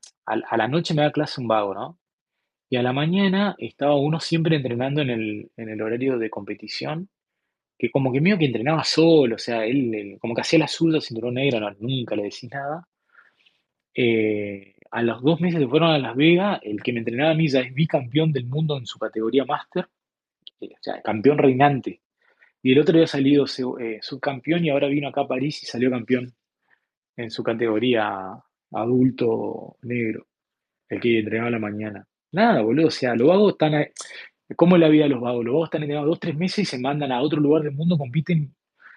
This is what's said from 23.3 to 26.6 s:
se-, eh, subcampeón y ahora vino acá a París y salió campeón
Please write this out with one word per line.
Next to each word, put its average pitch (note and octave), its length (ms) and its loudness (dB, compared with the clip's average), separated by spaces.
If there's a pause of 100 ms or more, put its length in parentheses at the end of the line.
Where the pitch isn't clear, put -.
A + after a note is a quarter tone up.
se-, C3+ 160 -8 (160)
eh, A2+ 220 -8
subcampeón C#3+ 640 -4
y D#3 40 0
ahora C#3+ 180 0
vino C#3+ 200 -2
acá C#3 140 -4
a C3 60 -6
París C3+ 360 -4
y - 20 -20
salió B2 240 -2
campeón B2 440 -2 (800)